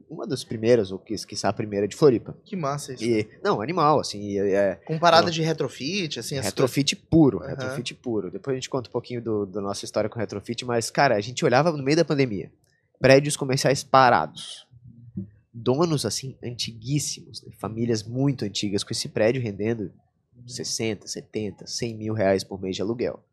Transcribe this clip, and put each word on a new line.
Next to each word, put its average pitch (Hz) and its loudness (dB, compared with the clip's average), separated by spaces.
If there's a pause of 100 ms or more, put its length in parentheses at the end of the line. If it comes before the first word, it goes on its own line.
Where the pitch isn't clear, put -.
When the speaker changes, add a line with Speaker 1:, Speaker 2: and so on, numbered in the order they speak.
Speaker 1:
uma - -12
das 135 -6
primeiras, 113 2
ou 95 -8
quis-, - -8
quiçá 104 -4
a 98 2
primeira 104 -2
de - -12
Floripa. 117 4
Speaker 2:
Que - -12
massa 143 -6
isso. 110 -12
Speaker 1:
E, 110 0 (140)
não, 175 0
animal, 151 2
assim, 101 -4 (140)
e, 101 -2
é, 98 2 (100)
Speaker 2:
Com 160 -4
parada 170 8
Speaker 1:
não. 175 0
Speaker 2:
de 160 -2
retrofit, 156 -4
assim, 139 -6
essas 123 -4
Speaker 1:
Retrofit 139 2
Speaker 2:
coisas. - -14
Speaker 1:
puro, 139 8
Speaker 2:
Aham. - -10
Speaker 1:
retrofit 127 -8
puro. 104 -4
Depois 113 -6
a - -2
gente 131 -10
conta 127 -4
um - -16
pouquinho 120 -6
do, 107 -2
da 98 -8
nossa 98 -6
história 110 -2
com - -14
retrofit, 107 -6
mas, 120 -2
cara, 135 4
a 104 0
gente 123 -4
olhava 143 4
no 147 -6
meio 143 0
da 165 4
pandemia, 135 -2 (480)
prédios 139 6
comerciais 131 0
parados, 120 4 (880)
donos, 131 2
assim, - -6
antiguíssimos, 117 -6
né? - -20
Famílias 110 -2
muito 131 -2
antigas, 101 -4
com - -10
esse - -6
prédio 117 2
rendendo 104 -4 (560)
sessenta, - -6
setenta, - -10
cem 117 -6
mil 107 -6
reais 98 2
por 95 -12
mês 92 -6
de 101 -6
aluguel. 107 -4 (100)